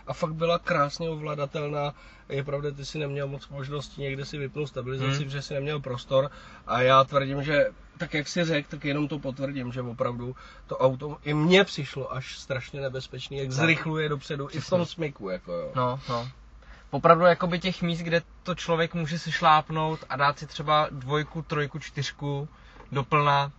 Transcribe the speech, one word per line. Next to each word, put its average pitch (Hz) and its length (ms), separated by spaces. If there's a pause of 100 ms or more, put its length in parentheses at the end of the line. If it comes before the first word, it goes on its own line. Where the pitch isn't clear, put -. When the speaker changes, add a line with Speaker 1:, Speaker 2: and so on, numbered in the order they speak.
Speaker 1:
a 131 60
fakt 160 200
byla 165 260
krásně 165 500
ovladatelná. 147 840 (360)
Je 139 140
pravda, 143 280
ty 139 140
si - 140
neměl 143 280
moc 139 220
možností 139 520
někde 135 240
si 151 120
vypnout 143 320
stabilizaci, 131 460
Speaker 2:
Hmm. 147 80
Speaker 1:
protože 139 180
si 147 120
neměl 143 260
prostor 135 520 (360)
a 120 140
já 131 220
tvrdím, 135 400
že 143 240 (300)
tak, 170 160
jak 147 140
jsi 175 180
řekl, 151 260
tak 151 140
jenom 147 220
to 147 120
potvrdím, 135 520
že 127 100
opravdu 123 540 (320)
to - 100
auto 131 460
i 147 100
mně 170 300
přišlo 131 520
až - 240
strašně 139 420
nebezpečný, 131 560
jak 135 100
Speaker 2:
Tak. 127 80
Speaker 1:
zrychluje 156 540
dopředu 143 360
i - 20
v - 40
Speaker 2:
Přesně. 151 260
Speaker 1:
tom 170 80
smyku, 143 440
jako 92 240
jo. 85 220
Speaker 2:
No, 127 240 (100)
no. 120 200 (640)
Opravdu 165 340
jakoby 175 340
těch 180 220
míst, 170 180
kde 170 220 (220)
to 175 120
člověk 165 380
může 165 260
se 156 120
šlápnout 156 680 (100)
a 131 60
dát 143 240
si 151 80
třeba 151 440
dvojku, 147 500
trojku, 147 380
čtyřku 143 680 (440)
doplna, 143 680